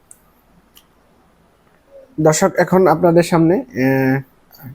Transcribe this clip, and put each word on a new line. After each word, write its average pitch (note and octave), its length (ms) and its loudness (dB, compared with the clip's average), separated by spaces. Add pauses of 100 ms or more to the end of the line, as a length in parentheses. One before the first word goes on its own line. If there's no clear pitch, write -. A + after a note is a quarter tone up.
(2250)
দর্শক, D#3 360 0
এখন F3+ 300 2
আপনাদের E3+ 360 2
সামনে, E3 320 0
আহ, C3+ 680 -2 (540)